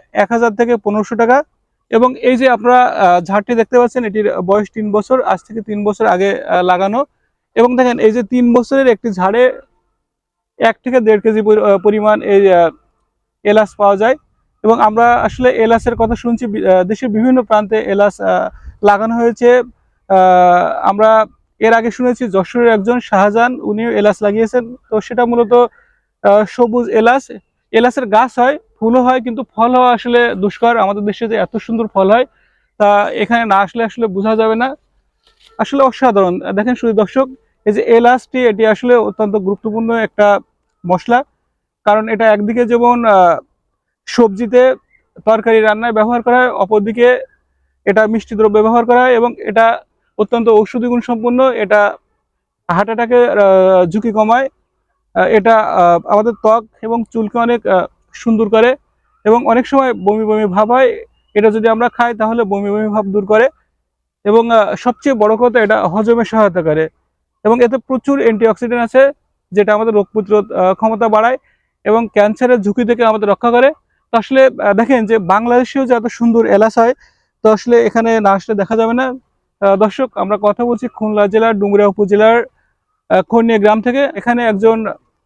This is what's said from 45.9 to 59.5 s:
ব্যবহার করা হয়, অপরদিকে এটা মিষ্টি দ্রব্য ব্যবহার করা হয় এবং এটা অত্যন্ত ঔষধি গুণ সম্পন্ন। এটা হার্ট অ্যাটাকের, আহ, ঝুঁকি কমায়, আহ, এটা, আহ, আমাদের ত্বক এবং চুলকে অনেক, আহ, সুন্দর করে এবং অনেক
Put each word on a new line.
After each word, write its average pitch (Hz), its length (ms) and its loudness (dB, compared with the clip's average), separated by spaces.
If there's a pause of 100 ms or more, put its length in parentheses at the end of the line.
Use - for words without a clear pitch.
ব্যবহার 220 300 -2
করা 240 160 0
হয়, 254 120 2
অপরদিকে 220 680 0 (680)
এটা 202 220 2
মিষ্টি 220 280 -6
দ্রব্য 214 240 2
ব্যবহার 226 260 2
করা 240 140 2
হয় 254 160 2
এবং 233 260 -2
এটা 226 420 0 (340)
অত্যন্ত 226 320 -2
ঔষধি 220 380 0
গুণ 240 140 -2
সম্পন্ন। 240 500 -2
এটা 208 460 0 (760)
হার্ট 185 140 -2
অ্যাটাকের, 226 540 0
আহ, 190 460 4
ঝুঁকি 208 260 -4
কমায়, 226 380 0 (680)
আহ, 185 80 0
এটা, 214 360 2
আহ, 175 480 2
আমাদের 214 240 0
ত্বক 226 340 0 (160)
এবং 226 300 -6
চুলকে 220 260 -6
অনেক, 233 300 -2
আহ, 185 180 0 (280)
সুন্দর 220 360 -2
করে 226 260 2 (500)
এবং 240 220 2
অনেক 240 200 0